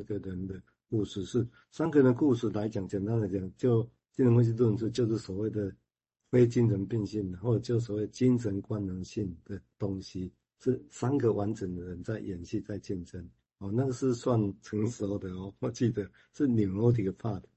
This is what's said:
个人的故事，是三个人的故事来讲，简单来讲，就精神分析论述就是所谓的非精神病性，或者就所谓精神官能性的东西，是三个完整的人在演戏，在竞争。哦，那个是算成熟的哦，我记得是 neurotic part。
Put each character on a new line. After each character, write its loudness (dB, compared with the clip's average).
个 -6
人 -8
的 -10
故 0
事， -6
是 0
三 -2
个 6
人 8
的 6
故 4
事 -2
来 -2
讲， -6
简 -4
单 0
来 0
讲， -4
就 2
精 2
神 6
分 8
析 2
论 4
述 -2
就 0
是 0
所 -6
谓 -2
的 -2
非 8
精 4
神 2
病 -2
性， -4
或 0
者 4
就 0
所 -4
谓 -2
精 2
神 -2
官 -4
能 -6
性 -6
的 -12
东 -4
西， -10
是 -2
三 -2
个 4
完 -2
整 -6
的 -8
人 -10
在 -6
演 -8
戏， -6
在 -8
竞 -8
争。 -14
哦， -8
那 2
个 -2
是 0
算 0
成 -2
熟 -4
的 -8
哦， -10
我 -4
记 0
得 -4
是 -2
neurotic 2
part。 -6